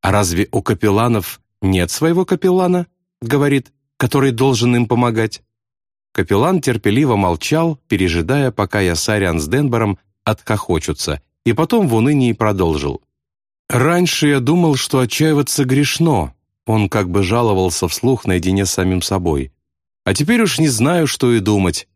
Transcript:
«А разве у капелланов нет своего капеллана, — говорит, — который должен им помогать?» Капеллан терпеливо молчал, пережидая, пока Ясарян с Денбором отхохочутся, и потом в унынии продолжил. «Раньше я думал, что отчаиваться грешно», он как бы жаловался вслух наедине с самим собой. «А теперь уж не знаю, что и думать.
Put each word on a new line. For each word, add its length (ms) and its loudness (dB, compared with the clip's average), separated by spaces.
«А 80 0
разве 400 0
у 120 -2
капелланов 760 0
нет 280 0
своего 340 0
капеллана, — 640 0
говорит, — 500 0
который 360 0
должен 420 2
им 120 2
помогать?» 560 -2
Капеллан 480 0
терпеливо 540 0
молчал, 640 0
пережидая, 600 0
пока 300 -2
Ясарян 600 0
с 80 -8
Денбором 500 0
отхохочутся, 1000 -4
и 60 2
потом 360 0
в 60 0
унынии 380 2
продолжил. 680 -2
«Раньше 580 0
я 140 2
думал, 340 2
что 240 -2
отчаиваться 680 0
грешно», 720 0
он 220 0
как 200 -2
бы 140 0
жаловался 680 0
вслух 380 -2
наедине 400 0
с 60 -4
самим 300 0
собой. 500 -2
«А 100 -2
теперь 280 0
уж 160 -2
не 100 2
знаю, 380 0
что 260 0
и 60 2
думать. 580 0